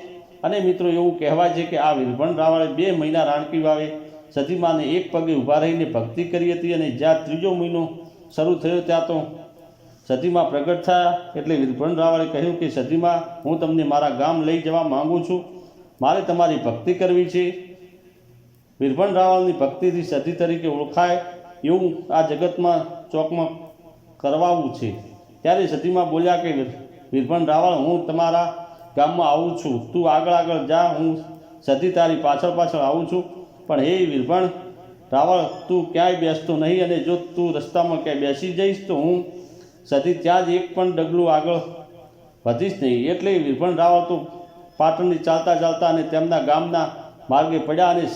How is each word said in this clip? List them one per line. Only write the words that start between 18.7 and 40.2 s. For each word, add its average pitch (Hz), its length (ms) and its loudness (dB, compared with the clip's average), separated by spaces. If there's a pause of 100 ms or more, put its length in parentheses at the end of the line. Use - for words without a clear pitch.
વિરભણ 143 320 0
રાવળની 185 400 4
ભક્તિથી 165 500 0
સતી 151 300 -2
તરીકે 165 360 -2
ઓળખાય 175 520 0 (440)
એવું 175 500 0
આ 160 80 4
જગતમાં 160 880 -2
ચોકમાં 160 380 -2 (680)
કરવાવું 156 580 0
છે. - 400 -8 (280)
ત્યારે 185 240 2
સતીમા 170 380 0
બોલ્યા 170 320 2
કે, 170 160 -2
"વિર-, 131 480 -8 (120)
વિરભણ 131 340 0
રાવળ, 165 300 2
હું 165 300 0
તમારા 170 600 0 (300)
ગામમાં 156 340 2
આવું 165 280 0
છું, 123 340 -4
તું 165 200 2
આગળ 160 200 2
આગળ 165 340 2
જા, 165 320 2
હું 160 260 -2 (380)
સતી 139 280 0
તારી 165 260 2
પાછળ 151 400 0
પાછળ 170 220 0
આવું 151 340 0
છું. 180 120 -2 (420)
પણ 147 140 0
હે 160 160 2
વિરભણ 170 520 2 (640)
રાવળ, 170 300 4 (260)
તું 175 240 0
ક્યાંય 175 220 2
બેસતો 165 420 -2
નહીં 170 280 2
અને 170 140 0
જો 160 180 0
તું 175 380 -2
રસ્તામાં 165 480 -2
ક્યાંય 143 180 -2
બેસી 143 320 -2
જઈશ, 196 360 -2
તો 180 80 -2
હું 170 280 0 (640)
સતી 147 280 2
ત્યાં 175 320 2